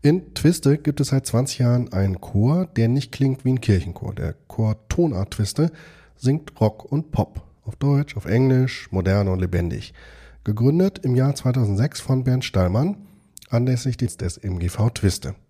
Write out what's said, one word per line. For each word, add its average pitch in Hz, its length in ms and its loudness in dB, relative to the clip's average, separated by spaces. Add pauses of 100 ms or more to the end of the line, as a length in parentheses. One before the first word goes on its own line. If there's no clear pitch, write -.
In 160 320 2
Twiste 151 440 2
gibt 147 220 -4
es 139 80 2
seit 135 180 0
zwanzig - 340 -2
Jahren 123 340 2
einen 95 260 0
Chor, 147 560 0
der 113 140 2
nicht 139 240 -2
klingt 135 320 0
wie 127 60 2
ein 127 100 0
Kirchenchor. 90 520 -2
Der - 220 -6 (140)
Chor 110 260 -2 (140)
Tonart 123 420 -2
Twiste 147 400 -2 (460)
singt 143 420 -2
Rock 107 240 0
und 156 300 -4
Pop. - 280 -4 (220)
Auf - 140 -12
Deutsch, 143 400 0
auf 101 80 -10
Englisch, 127 640 0
modern 95 380 2
und 92 100 0
lebendig. 87 540 -2 (500)
Gegründet 143 600 2
im 127 100 0
Jahr 135 200 2
zweitausendsechs 123 680 0
von 131 240 -2
Bernd 127 180 0
Stallmann 104 540 0 (520)
anlässlich 123 460 0
des, - 220 -4
des 90 180 -6
M 90 240 -6
G 87 80 -2
V 107 220 0
Twiste. - 460 -2 (140)